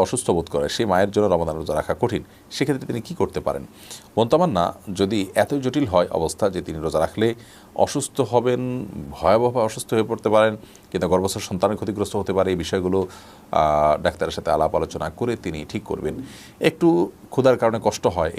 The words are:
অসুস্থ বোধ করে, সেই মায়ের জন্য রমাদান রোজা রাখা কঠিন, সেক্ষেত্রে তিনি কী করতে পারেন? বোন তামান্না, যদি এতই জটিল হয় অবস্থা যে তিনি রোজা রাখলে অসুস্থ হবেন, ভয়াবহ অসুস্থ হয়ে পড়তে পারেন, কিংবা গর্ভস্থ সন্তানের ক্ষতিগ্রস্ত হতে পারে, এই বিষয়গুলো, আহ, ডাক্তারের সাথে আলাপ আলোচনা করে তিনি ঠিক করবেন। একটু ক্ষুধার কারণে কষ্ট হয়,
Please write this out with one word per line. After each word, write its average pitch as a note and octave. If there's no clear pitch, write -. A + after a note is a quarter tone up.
অসুস্থ -
বোধ E2
করে, C#2+
সেই A2+
মায়ের F#2+
জন্য G#2
রমাদান E2
রোজা D#2
রাখা D#2
কঠিন, G#2
সেক্ষেত্রে C3+
তিনি A#2+
কী -
করতে F#2
পারেন? D2
বোন A#2
তামান্না, C3+
যদি G2+
এতই C#3
জটিল C3
হয় F2+
অবস্থা D#2+
যে F2+
তিনি D#2+
রোজা D#2
রাখলে A2
অসুস্থ -
হবেন, B2
ভয়াবহ A2
অসুস্থ A2+
হয়ে A2
পড়তে A2
পারেন, G#2+
কিংবা F#2
গর্ভস্থ F#2+
সন্তানের G2+
ক্ষতিগ্রস্ত G2+
হতে G2+
পারে, F#2
এই F#2
বিষয়গুলো, F#2
আহ, D2+
ডাক্তারের E2
সাথে E2
আলাপ D#2
আলোচনা D#2+
করে A#2
তিনি D#2+
ঠিক -
করবেন। -
একটু E3+
ক্ষুধার B2+
কারণে A2+
কষ্ট -
হয়, E2+